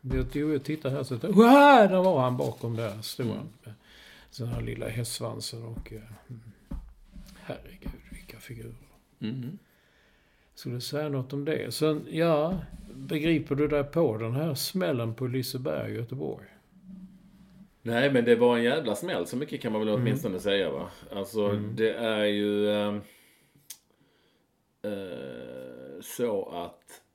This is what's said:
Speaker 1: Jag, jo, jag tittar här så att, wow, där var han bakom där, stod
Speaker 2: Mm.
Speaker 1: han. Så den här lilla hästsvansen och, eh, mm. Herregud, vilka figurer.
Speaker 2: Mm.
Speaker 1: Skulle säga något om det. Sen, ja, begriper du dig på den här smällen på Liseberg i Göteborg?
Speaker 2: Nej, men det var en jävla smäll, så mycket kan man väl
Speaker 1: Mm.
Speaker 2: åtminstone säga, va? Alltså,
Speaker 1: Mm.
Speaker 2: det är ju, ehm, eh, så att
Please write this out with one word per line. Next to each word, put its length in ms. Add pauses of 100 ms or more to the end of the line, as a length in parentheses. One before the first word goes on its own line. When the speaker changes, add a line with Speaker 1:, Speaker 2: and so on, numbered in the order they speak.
Speaker 1:
Jag, 320
jo, 200
jag 120
tittar 260
här 120
så 120
att, 100
wow, 640
där 140
var 180
han 160
bakom 400
där, 260
stod 240
Speaker 2:
Mm. 120
Speaker 1:
han. 360 (560)
Så 140
den 80
här 100
lilla 260
hästsvansen 760
och, 280
eh, 60 (300)
mm. 120 (1000)
Herregud, 500 (220)
vilka 260
figurer. 340 (480)
Speaker 2:
Mm. 380 (960)
Speaker 1:
Skulle 260
säga 280
något 240
om 120
det. 300
Sen, 360
ja, 480 (360)
begriper 600
du 140
dig 160
på 320
den 160
här 220
smällen 600
på 120
Liseberg 680
i 20
Göteborg? 520 (1400)
Speaker 2:
Nej, 300
men 120
det 120
var 220
en 60
jävla 300
smäll, 320
så 100
mycket 240
kan 120
man 80
väl 80
Speaker 1:
Mm. 140
Speaker 2:
åtminstone 380
säga, 300
va? 200 (220)
Alltså, 360
Speaker 1:
Mm. 280
Speaker 2:
det 180
är 300
ju, 460
ehm, 300 (1800)
eh, 1160
så 500
att 500 (140)